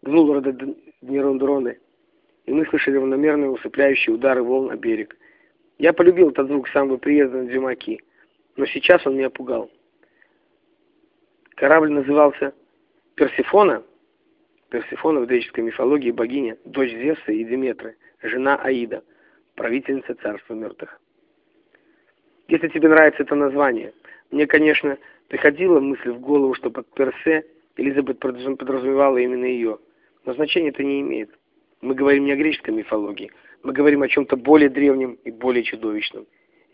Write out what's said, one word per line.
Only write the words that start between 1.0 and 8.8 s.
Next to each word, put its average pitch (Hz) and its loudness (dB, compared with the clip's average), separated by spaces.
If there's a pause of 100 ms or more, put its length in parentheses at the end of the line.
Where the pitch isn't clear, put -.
и 120 -6
мы 156 0
слышали 143 -2
равномерные 139 0
усыпляющие 135 0
удары 127 0
волн 127 -2
о 110 -10
берег. 107 -6 (600)
Я 160 4
полюбил 175 6
этот 139 -2
звук 135 -2
с - -12
самого 135 0
приезда 135 0
на 120 -8
Дзюмаки, 127 -6 (540)
но 139 -2
сейчас 165 2